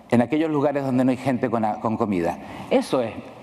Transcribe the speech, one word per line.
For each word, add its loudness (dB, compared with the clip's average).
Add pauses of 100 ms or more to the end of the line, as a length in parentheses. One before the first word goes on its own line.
(100)
en 6
aquellos 2
lugares 2
donde 2
no 4
hay 2
gente 0
con 0
a-, -2
con 0
comida? 0 (320)
Eso 2
es -2 (280)